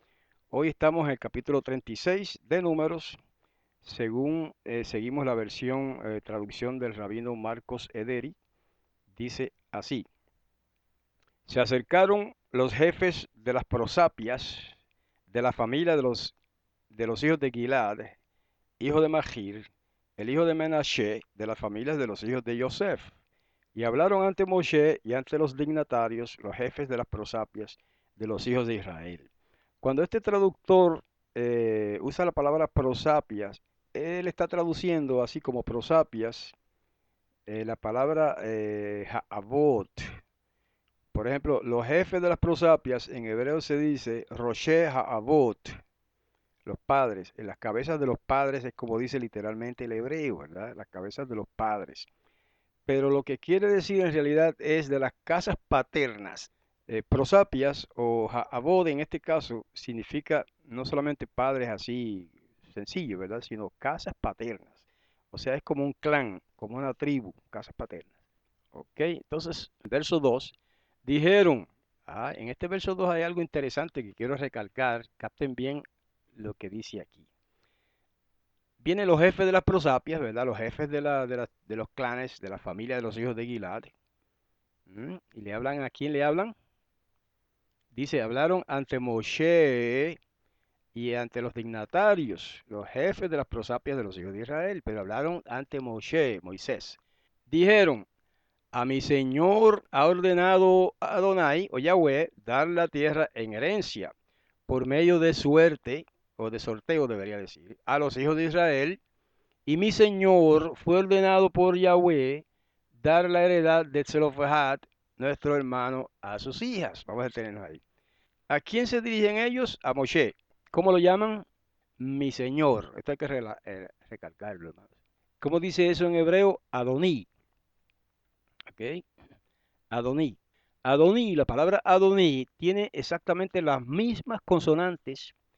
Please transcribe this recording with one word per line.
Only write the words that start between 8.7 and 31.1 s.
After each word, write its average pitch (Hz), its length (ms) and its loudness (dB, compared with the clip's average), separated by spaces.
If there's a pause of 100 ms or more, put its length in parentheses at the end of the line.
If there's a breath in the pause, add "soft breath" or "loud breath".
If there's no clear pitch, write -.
Dice 123 380 -8 (180)
así: 107 340 -8 (1400)
"Se - 160 0
acercaron 185 760 2 (160)
los 127 220 0
jefes 165 600 0
de 123 200 -6
las 123 100 -2
prosapias - 1120 -2 (520)
de 120 140 -4
la 123 120 2
familia 151 420 0
de 143 60 2
los, 120 340 -2 (540)
de 113 180 -6
los 113 160 -4
hijos 156 160 4
de 135 120 0
Gilad, 117 480 -2 (800)
hijo 147 200 0
de 156 80 4
Magir, 107 640 -4 (460)
el 107 120 -6
hijo 156 140 2
de 165 120 2
Menashe, 143 680 -2 (140)
de 107 120 -8
las 110 100 -4
familias 113 400 -6
de 127 100 -2
los 101 160 -8
hijos 120 200 -4
de 117 140 -4
Yosef, 131 440 -2 (720)
y 113 120 -4
hablaron 185 400 2
ante 190 200 0
Moshe 156 560 2
y 113 120 -4
ante 131 240 -4
los 147 180 0
dignatarios, 123 840 -2
los 101 140 -10
jefes 127 360 -6
de 127 80 -4
las 120 100 -4
prosapias 107 720 -10 (400)
de 107 100 -8
los 104 180 -4
hijos 123 220 0
de 117 80 -2
Israel". 87 560 -12 (480)
Cuando 135 240 0
este 220 160 -2
traductor, 190 800 4 (340)